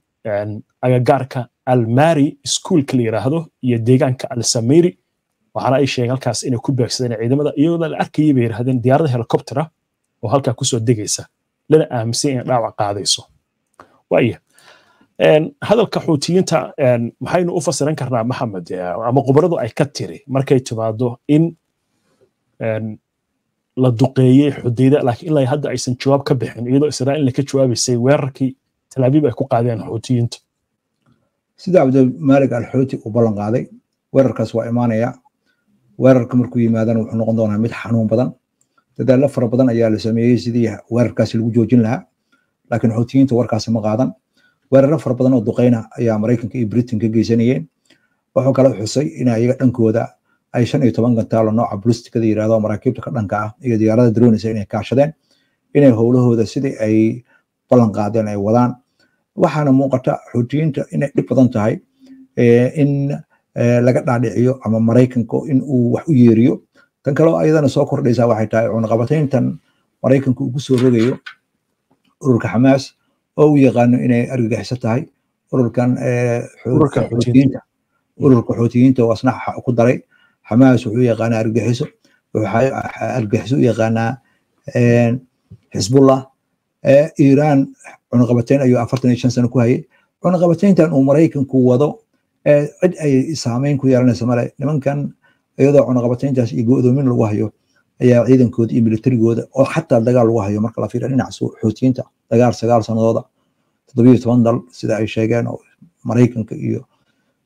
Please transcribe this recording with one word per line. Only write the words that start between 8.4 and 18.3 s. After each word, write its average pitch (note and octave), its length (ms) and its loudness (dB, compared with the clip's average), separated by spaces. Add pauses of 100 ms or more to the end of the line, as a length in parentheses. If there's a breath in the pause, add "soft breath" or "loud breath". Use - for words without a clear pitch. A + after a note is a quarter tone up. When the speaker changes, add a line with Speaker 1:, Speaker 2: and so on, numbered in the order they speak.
Speaker 1:
yiraahdeen A#2+ 380 -2
diyaarada C3+ 300 2
helicopter B2 480 -4
ah D#3+ 100 -6 (540)
oo A2 60 -6
halkaa C3+ 260 -2
ku C#3 100 -8
soo B2+ 140 -2
degaysa, G#2+ 480 -4 (420)
lana D#3 220 4
aaminsan A#2 400 -4
in B2 160 -6
dhaawac A2+ 300 -2
qaadayso. G2+ 440 -4 (880 soft breath)
Waaya. B2+ 300 0 (800 soft breath)
Een, D#3 420 2
hadalka G#3 380 0
Xuutiyiinta, F3 800 -2
een, A#2+ 420 0
maxaynu E3+ 340 -2
u D#3+ 80 -4
fasiran D3+ 340 -4
karnaa, B2+ 280 -4
Maxamed, A2 480 -8